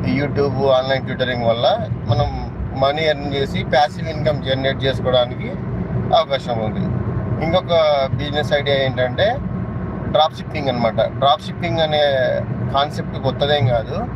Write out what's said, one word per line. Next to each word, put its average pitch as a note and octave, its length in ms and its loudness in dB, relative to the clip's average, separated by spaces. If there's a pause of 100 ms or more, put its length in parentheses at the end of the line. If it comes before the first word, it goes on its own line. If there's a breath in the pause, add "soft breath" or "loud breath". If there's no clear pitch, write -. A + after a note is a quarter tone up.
ఈ - 120 0
YouTube C#3+ 400 0 (160)
ఆన్‌లైన్ C3 320 0
ట్యూటరింగ్ B2 420 -2
వల్ల A#2 160 2 (440)
మనం C#3+ 180 2 (540)
మనీ C#3+ 200 2 (100)
ఎర్న్ C#3+ 220 -2
చేసి C#3 260 -2 (120)
ప్యాసివ్ D#3+ 400 2
ఇన్కమ్ D3+ 340 0
జనరేట్ C3+ 380 0
చేసుకోవడానికి B2+ 680 2 (680)
అవకాశం C3+ 480 0
ఉంది. G2+ 180 -2 (640)
ఇంకొక F3 280 2 (460)
బిజినెస్ D3 400 0
ఐడియా C#3 260 2
ఏంటంటే B2+ 400 0 (880)
డ్రాప్ D3+ 240 4
షిప్పింగ్ C#3+ 340 -4
అనమాట. A2+ 280 0 (200)
డ్రాప్ C#3 280 4
షిప్పింగ్ E3+ 400 -2
అనే D3+ 140 2 (760)
కాన్సెప్ట్ D3 500 -2
కొత్తదేం C#3+ 480 2
కాదు. A#2 240 -2 (180)